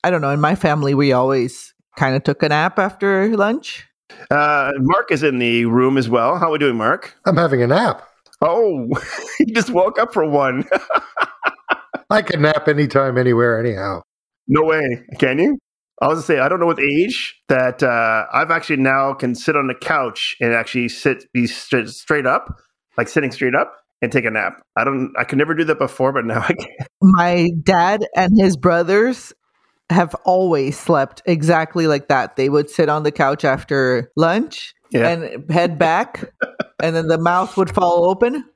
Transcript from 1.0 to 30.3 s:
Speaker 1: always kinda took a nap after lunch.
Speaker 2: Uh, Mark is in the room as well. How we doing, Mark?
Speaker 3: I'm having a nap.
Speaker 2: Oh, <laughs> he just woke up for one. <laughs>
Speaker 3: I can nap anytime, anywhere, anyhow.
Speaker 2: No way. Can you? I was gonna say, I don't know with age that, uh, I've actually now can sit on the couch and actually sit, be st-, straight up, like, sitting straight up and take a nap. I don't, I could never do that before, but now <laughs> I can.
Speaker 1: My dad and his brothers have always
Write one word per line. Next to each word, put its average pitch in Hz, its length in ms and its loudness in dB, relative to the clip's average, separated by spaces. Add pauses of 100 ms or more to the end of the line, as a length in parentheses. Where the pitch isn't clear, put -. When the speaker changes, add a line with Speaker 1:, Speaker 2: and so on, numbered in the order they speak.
Speaker 1:
always 127 600 -2 (240)
kinda 135 240 0
took - 200 -2
a 156 60 0
nap 156 320 0
after 196 560 0
lunch. 208 500 -4 (460)
Speaker 2:
Uh, 147 460 0
Mark 151 340 0
is 147 120 0
in 135 160 0
the 117 260 2
room 127 320 2
as 117 120 0
well. 123 280 2
How 165 160 0
we 151 40 -2
doing, 135 200 0
Mark? 110 480 -2
Speaker 3:
I'm 185 100 2
having 139 260 2
a 120 60 2
nap. 180 340 0 (380)
Speaker 2:
Oh, 170 480 0 (280)
<laughs> - 240 -14
he 226 120 2
just 226 200 0
woke 190 280 0
up - 140 -2
for 170 120 0
one. 139 440 0
<laughs> - 1400 -6
Speaker 3:
I 214 120 4
can 156 220 -2
nap 151 260 2
anytime, 139 480 0
anywhere, 120 420 2
anyhow. 98 440 -4 (440)
Speaker 2:
No 143 160 2
way. 151 400 -2 (160)
Can 135 200 2
you? 262 180 2 (440)
I - 60 2
was 156 80 2
gonna 160 100 -8
say, 151 140 2
I 135 100 2
don't 180 100 -2
know 170 60 2
with 165 140 0
age 151 540 -2 (140)
that, 127 340 0
uh, 117 520 0
I've 156 180 0
actually 160 260 -2
now 135 360 0
can 123 220 -4
sit 151 200 -2
on 139 120 0
the 123 80 -6
couch 131 680 -4
and 117 120 0
actually 117 360 -2
sit, - 440 -4
be 120 140 0
st-, - 400 -4
straight 143 380 -4
up, - 220 -2 (500)
like, 117 100 -2
sitting 139 240 -2
straight 127 240 -2
up - 180 -2 (280)
and 117 100 -2
take 127 140 0
a 110 60 -2
nap. 101 300 -4 (140)
I 110 80 0
don't, 131 340 -4
I 123 60 -2
could 135 140 -4
never 156 160 0
do 160 120 0
that 156 140 -2
before, 131 320 -2
but 127 140 -4
now 113 140 -4
<laughs> - 100 -4
I - 40 0
can. - 140 -6 (340)
Speaker 1:
My 175 500 4 (120)
dad 190 420 2 (120)
and 185 200 2
his 190 200 4
brothers 180 720 0 (600)
have 170 220 2 (120)
always 170 520 2